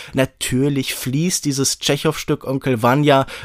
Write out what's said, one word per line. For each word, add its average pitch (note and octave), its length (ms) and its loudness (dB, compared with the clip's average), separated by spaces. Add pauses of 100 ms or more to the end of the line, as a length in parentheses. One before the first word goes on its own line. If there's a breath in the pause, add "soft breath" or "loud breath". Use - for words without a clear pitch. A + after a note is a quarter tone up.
(140)
Natürlich C3 800 0
fließt D3+ 500 -2
dieses C3+ 340 0
Tschechow-Stück - 640 -2
Onkel C3 380 -2
Vanya C3+ 440 4 (180 loud breath)